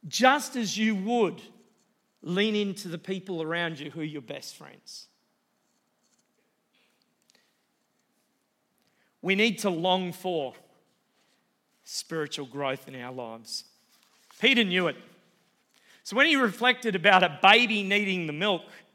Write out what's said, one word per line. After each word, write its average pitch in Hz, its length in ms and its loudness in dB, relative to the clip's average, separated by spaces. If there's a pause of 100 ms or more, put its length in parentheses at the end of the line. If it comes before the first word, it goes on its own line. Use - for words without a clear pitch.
Just 262 480 2
as 220 220 -6
you 220 160 2
would 202 480 0 (800)
lean 208 340 -2
into 202 320 -4
the 170 120 -10
people 185 420 -8
around 160 380 -6
you 147 100 -12
who 160 120 -12
are - 20 -6
your 151 180 -10
best 135 340 -16
friends. - 520 -20 (4000)
We 185 120 2
need 202 260 2
to 202 120 0
long 180 420 0
for 160 400 -6 (1300)
spiritual 151 640 -8
growth 135 420 -6
in 135 80 -16
our 123 160 -12
lives. 117 520 -12 (760)
Peter 240 240 4
knew 180 240 0
it. 139 100 -4 (1040)
So - 120 -8
when 277 120 6
he 320 80 4
reflected 240 600 0
about 185 280 6
a 160 180 -2
baby 214 400 6
needing 190 460 -2
the 151 60 -6
milk 180 300 -2 (320)